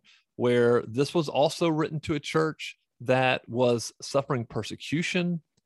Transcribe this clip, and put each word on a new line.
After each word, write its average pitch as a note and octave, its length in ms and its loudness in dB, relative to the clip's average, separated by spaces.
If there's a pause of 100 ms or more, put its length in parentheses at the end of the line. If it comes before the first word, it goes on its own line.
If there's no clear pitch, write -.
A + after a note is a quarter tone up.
(360)
where A#2+ 500 4
this B2 280 -2
was E3 140 0
also D#3 400 0
written D#3 320 -2
to - 140 -4
a C#3+ 60 -2
church - 560 -2 (240)
that B2+ 480 0
was A#2+ 440 0 (100)
suffering C3+ 420 -2
persecution, E3+ 960 -4 (260)